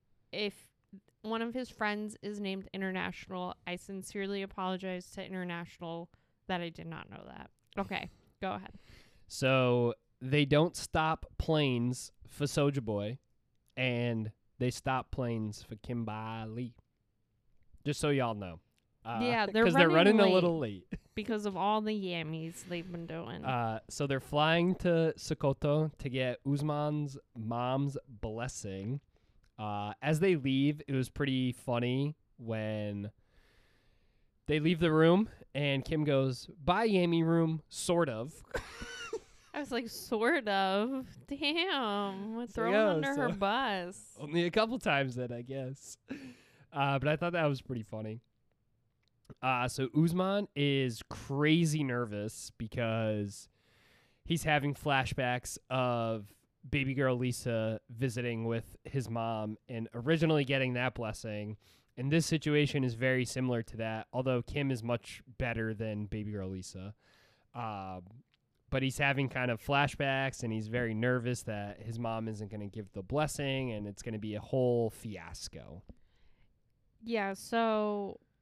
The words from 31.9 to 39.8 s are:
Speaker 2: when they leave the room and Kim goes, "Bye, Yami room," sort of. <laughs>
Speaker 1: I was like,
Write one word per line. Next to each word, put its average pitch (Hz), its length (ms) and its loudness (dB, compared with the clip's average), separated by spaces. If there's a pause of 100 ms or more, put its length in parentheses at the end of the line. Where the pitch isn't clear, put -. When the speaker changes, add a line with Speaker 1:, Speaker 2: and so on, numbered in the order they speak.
Speaker 2:
when 107 760 -4 (1400)
they 151 140 2
leave 165 180 4
the 160 140 4
room 170 360 8 (260)
and 139 300 0
Kim 156 200 0
goes, 135 440 2 (160)
"Bye, 202 240 2
Yami 175 360 4
room," 165 440 4
sort 170 400 2
of. 117 360 -8 (100)
<laughs> - 1000 -10
Speaker 1:
I - 40 -6
was 277 140 -8
like, 240 160 -2